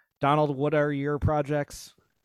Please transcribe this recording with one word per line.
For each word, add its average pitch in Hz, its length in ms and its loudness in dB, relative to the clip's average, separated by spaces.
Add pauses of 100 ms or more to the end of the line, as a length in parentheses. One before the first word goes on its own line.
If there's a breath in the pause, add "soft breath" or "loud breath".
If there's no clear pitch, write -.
(220)
Donald, 143 340 2
what 147 160 -2
are 147 200 2
your 143 260 -2
projects? 147 760 -2 (300)